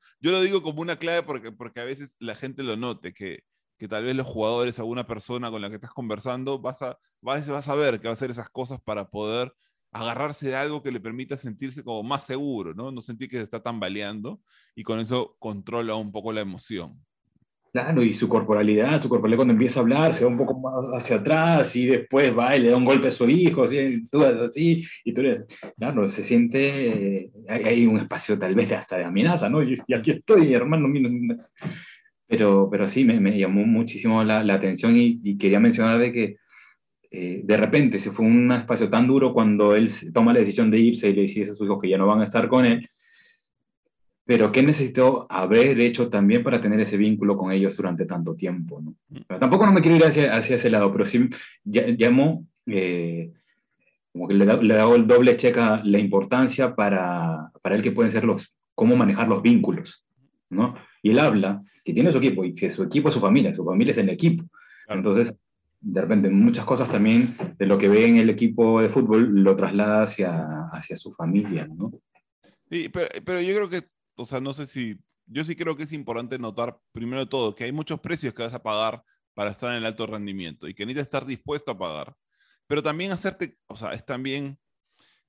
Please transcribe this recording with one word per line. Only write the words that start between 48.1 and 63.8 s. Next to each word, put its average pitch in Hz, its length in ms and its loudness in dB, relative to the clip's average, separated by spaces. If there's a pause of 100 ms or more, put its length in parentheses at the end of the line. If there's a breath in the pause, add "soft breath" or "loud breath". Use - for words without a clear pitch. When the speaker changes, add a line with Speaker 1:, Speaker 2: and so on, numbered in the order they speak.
Speaker 2:
tiempo, 85 440 -8
¿no? 78 140 -14 (140)
Speaker 1:
Mm. - 180 -18
Speaker 2:
Pero 92 140 -8
tampoco 180 260 4
no 196 60 6
me 185 80 6
quiero 165 160 6
ir 156 80 8
hacia, 139 320 4
hacia 113 180 0
ese 120 160 0
lado, 101 220 2
pero 101 120 0
sí 127 240 2 (360 loud breath)
ya, 104 240 0
llamo, 127 580 2 (200)
eh, 85 680 -4 (800)
como 90 160 -8
que 98 60 2
le 98 100 6
da, 110 180 6
le 110 160 4
hago 113 160 6
el 117 140 6
doble 123 280 8
check 120 220 2
a 107 240 2
la 101 160 2
importancia 120 800 0
para, 87 720 -2 (100)
para 92 140 -2
él 104 80 0
que 117 80 0
pueden 110 220 0
ser 110 100 0
los, - 320 -2 (220)
cómo 117 180 4
manejar 113 320 2
los 98 160 0
vínculos, - 640 2 (420)
¿no? 117 280 -2 (260 loud breath)
Y 107 80 2
él 120 80 4
habla 101 440 0 (220 soft breath)
que - 80 -6
tiene 143 200 2
su 135 60 2
equipo 104 260 0
y 87 100 -6
que 90 160 -4
su 95 140 -6
equipo 147 240 0
es - 60 0
su 104 60 -2
familia, 101 340 2
su 82 100 -8
familia 98 280 0